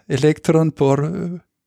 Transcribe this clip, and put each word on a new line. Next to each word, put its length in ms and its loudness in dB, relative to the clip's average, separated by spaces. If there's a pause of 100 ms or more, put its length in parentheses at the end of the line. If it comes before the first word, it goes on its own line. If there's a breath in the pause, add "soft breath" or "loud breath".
elektron 640 0
por, 340 0
eh, 340 -8 (280)